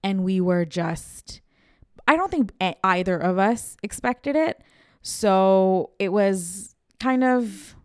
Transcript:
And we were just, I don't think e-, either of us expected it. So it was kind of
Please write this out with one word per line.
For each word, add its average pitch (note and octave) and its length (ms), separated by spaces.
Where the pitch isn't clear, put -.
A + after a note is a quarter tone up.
And F#3+ 200
we F#3 180
were F3 240
just, - 720
I D4+ 100
don't F#4+ 140
think C4+ 300
e-, F#3 140
either F3+ 320
of F3+ 220
us A3 440
expected B3 540
it. D#4+ 240
So F#3+ 960
it G3 120
was G3 580
kind C4 240
of A#3 500